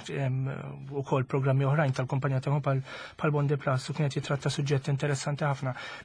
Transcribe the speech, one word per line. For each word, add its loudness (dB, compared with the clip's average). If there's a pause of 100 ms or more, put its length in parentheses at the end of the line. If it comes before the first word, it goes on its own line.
(140)
em, 0 (540)
ukoll 0
programmi 2
oħrajn 4
tal-kumpanija 0
tagħhom 0
pal, 2 (340)
pal 2
Bonde 2
Plus 0
u -2
kienet 0
jitratta -2
suġġett 0
interessanti 0
ħafna. 0 (300)